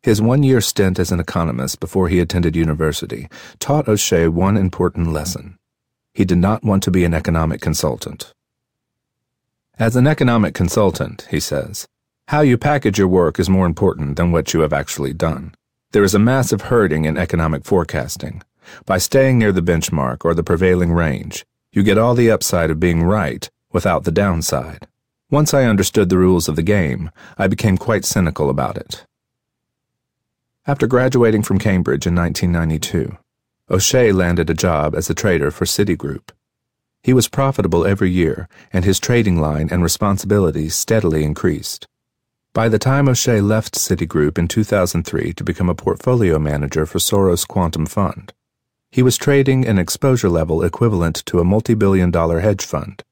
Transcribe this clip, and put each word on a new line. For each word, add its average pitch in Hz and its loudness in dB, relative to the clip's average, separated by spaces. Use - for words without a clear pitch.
His 107 2
one-year 131 4
stint 92 0
as 90 -2
an 90 0
economist 76 -4
before 90 -2
he 90 2
attended 85 0
university 80 -2
taught 143 0
O'Shea 90 2
one 95 2
important 87 -2
lesson. 78 -8
He 98 0
did 87 2
not 101 0
want 98 0
to 95 -2
be 90 2
an 82 0
economic 80 -2
consultant. - -6
"As 113 2
an 127 4
economic 120 2
consultant," - -2
he 76 -2
says, - -8
"how 151 2
you 123 4
package 131 0
your 95 4
work 90 2
is - 0
more 92 4
important 82 -2
than 85 0
what 82 -2
you 80 0
have 76 0
actually 71 -6
done." 80 -6
There 101 4
is 95 2
a 101 4
massive 123 2
hurting 80 0
in 78 -2
economic 80 -2
forecasting. - -4
By - 0
staying 135 2
near 107 4
the 92 2
benchmark 80 -2
or 82 2
the 82 0
prevailing 90 2
range, 80 -4
you 101 0
get 101 4
all 120 2
the 117 4
upside 85 0
of 78 -4
being 85 2
right 87 -2
without 87 0
the 87 -2
downside. 80 -2
Once 147 2
I 135 4
understood 101 2
the 92 2
rules 92 4
of 78 -2
the 82 -2
game, 82 -2
I 98 0
became 95 0
quite 107 -2
cynical 78 0
about 67 -4
it. - -14
After 139 0
graduating 123 4
from 95 0
Cambridge 90 0
in 87 0
nineteen 87 0
ninety-two, 80 -2
O'Shea 110 2
landed 87 0
a 80 0
job 78 0
as - -4
a 78 -4
trader 80 0
for - -4
Citigroup. 78 -4
He 127 2
was 127 4
profitable 95 0
every 98 0
year, 85 -2
and 92 0
his 95 2
trading 104 2
line 76 -2
and 87 0
responsibilities 92 0
steadily 87 0
increased. 76 -4
By 113 0
the 110 2
time 139 2
O'Shea 120 2
left 107 0
Citigroup 80 -2
in 85 0
two 107 0
thousand 90 0
three - -6
to - -12
become 90 -2
a 87 0
portfolio 95 0
manager 73 -2
for - -8
Soros 95 0
Quantum 85 -2
Fund, - -6
he 127 0
was 127 2
trading 135 2
an 104 2
exposure 113 0
level 82 0
equivalent 87 0
to 90 0
a 87 2
multi-billion 98 2
dollar 82 0
hedge 101 0
fund. - -10